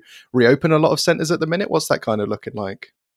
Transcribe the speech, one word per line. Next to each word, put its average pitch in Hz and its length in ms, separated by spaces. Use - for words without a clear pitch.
reopen 127 380
a 156 80
lot 160 140
of 147 60
centres 165 300
at 170 120
the 160 100
minute? 185 180
What's 160 200
that - 120
kind 107 200
of 104 80
looking 104 240
like? 101 400